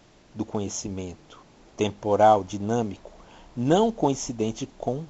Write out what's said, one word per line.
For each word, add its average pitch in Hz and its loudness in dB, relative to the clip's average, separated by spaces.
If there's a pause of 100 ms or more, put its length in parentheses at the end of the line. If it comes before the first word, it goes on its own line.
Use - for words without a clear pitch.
(340)
do 110 -6
conhecimento, 95 -8 (340)
temporal, 104 4
dinâmico, 104 -4 (440)
não 170 2
coincidente 131 -4 (120)
com 139 -6